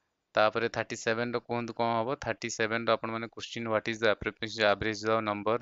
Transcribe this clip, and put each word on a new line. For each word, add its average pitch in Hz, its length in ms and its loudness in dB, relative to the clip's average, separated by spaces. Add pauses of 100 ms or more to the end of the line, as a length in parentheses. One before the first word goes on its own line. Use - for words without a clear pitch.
(340)
ତାପରେ 110 340 4
ଥାର୍ଟି 113 280 -4
ସେଭେନର 120 440 -2
କୁହନ୍ତୁ 120 320 -4
କଣ 117 240 0
ହବ, 120 200 -2
ଥାର୍ଟି 117 340 -6
ସେଭେନର 113 420 0
ଆପଣମାନେ 113 340 -2
କ୍ୱେଶ୍ଚିନ୍, 117 420 -8
"What 110 240 0
is 110 80 -6
the 110 100 6
average, 107 500 -4
average 104 420 2
the 110 180 2
number 107 420 0